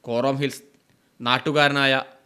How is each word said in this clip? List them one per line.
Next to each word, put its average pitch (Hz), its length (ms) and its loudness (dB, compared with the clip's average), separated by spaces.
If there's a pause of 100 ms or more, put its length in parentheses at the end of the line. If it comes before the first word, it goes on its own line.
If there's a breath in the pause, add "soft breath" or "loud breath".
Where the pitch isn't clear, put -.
കോറോം 131 380 -2
ഹിൽസ് 135 220 -6 (560)
നാട്ടുകാരനായ 139 720 2 (320)